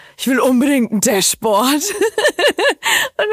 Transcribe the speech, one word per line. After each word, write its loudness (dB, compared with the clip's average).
ich -8
will 0
unbedingt 2
ein -2
Dashboard. 0
<laughs> -
Und -2